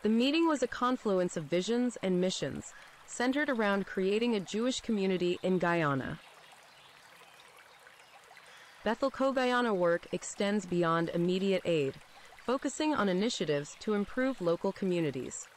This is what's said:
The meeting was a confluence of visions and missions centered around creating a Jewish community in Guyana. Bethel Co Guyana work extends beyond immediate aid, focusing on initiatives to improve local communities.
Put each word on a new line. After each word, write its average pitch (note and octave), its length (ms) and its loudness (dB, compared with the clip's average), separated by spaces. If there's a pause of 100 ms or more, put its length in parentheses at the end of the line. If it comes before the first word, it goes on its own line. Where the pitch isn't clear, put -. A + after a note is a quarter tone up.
The G#3+ 60 2
meeting C#4 380 4
was D4+ 160 2
a A#3+ 40 0
confluence G#3 680 0
of E3+ 80 -4
visions A3 580 0
and F#3 200 2
missions D#3 520 -4 (320)
centered C4 440 -2
around G3+ 360 0
creating G#3+ 500 0
a G3+ 40 0
Jewish A3+ 400 -2
community F#3+ 640 0
in F#3 160 2
Guyana. D#3+ 600 0 (2750)
Bethel A#3 260 0
Co C4+ 220 0
Guyana B3 400 2
work F3 400 2
extends G3+ 520 -2
beyond E3+ 440 2
immediate F3+ 560 0
aid, D3 300 0 (500)
focusing D4 500 -2
on G3+ 140 2
initiatives F3+ 720 -2
to G#3+ 120 -2
improve B3+ 480 -2
local E3+ 300 0
communities. D#3 840 -4